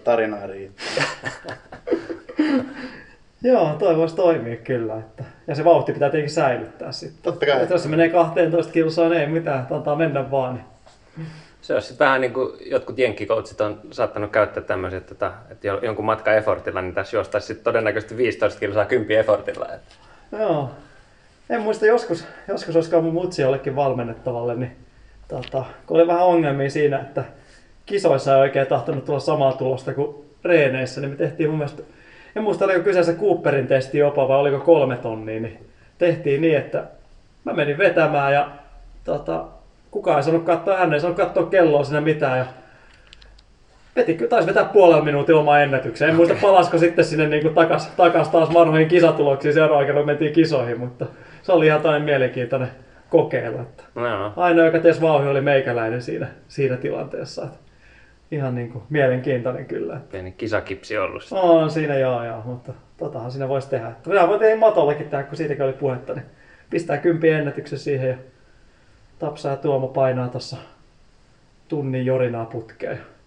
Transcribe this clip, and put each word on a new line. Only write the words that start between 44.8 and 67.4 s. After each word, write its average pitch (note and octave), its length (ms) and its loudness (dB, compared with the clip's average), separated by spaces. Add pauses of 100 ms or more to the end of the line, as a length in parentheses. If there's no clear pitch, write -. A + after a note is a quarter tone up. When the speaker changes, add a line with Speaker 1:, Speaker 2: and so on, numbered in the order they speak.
Speaker 2:
minuutin D3 300 2
oman D3 280 6
ennätyksen. C#3 460 0
En E3 80 2
muista, E3+ 240 6
palasko F#3+ 380 6
sitten E3+ 260 4
sinne D#3 220 0
niinku D3+ 220 0
takas, E3 380 2 (100)
takas E3+ 320 4
taas E3 260 2
vanhoihin D#3+ 340 6
kisatuloksiin D3 640 4
seuraavan D3 320 4
kerran, D3 200 0
mentiin D3 260 0
kisoihin, B2+ 480 2
mutta B2 260 -8 (360)
se F#3+ 100 -2
oli D#3+ 140 6
ihan D3+ 140 4
tämmönen D3+ 240 0
mielenkiintoinen B2+ 640 -2 (420)
kokeilu, A#2+ 480 0
että - 240 -14 (120)
Speaker 3:
No A#2+ 140 -2
joo. G#2 280 -4
Speaker 2:
ainoa, E3+ 280 6
joka E3 140 4
ties D#3+ 220 4
vauhi, D3 280 2
oli C#3 120 0
meikäläinen B2 640 0
siinä, C#3+ 240 -6 (220)
siinä B2+ 280 -2
tilanteessa. - 680 -8
Että - 140 -14 (720)
ihan C#3 240 -4
niinku A#2+ 360 -8
mielenkiintoinen B2+ 760 -2
kyllä, - 300 -8
että - 160 -18
Speaker 3:
Pieni F#2 200 -12
kisakipsi G#2+ 640 -6
ollut - 240 -6
sit. - 100 -20
Speaker 2:
on E3+ 380 4
siinä, D3+ 280 -2
joo, B2+ 260 -2
joo, A#2 200 -10
mutta B2 280 -12 (240)
totahan A#2+ 340 -10
siinä C3+ 180 -6
voisi C3+ 220 -4
tehdä. A#2 220 -6 (140)
Minä F3 220 4
voin G#3 120 0
tehdä A3 160 4
matollekin F3+ 540 2
tehdä, C#3 140 -4
kun D#3 120 -14
siitäkin C#3+ 280 -4
oli C3+ 80 0
puhetta, C3 420 -6
niin B2+ 100 -10 (460)
pistää D3 280 -2
kympi D#3+ 320 2
ennätyksen C#3+ 480 -2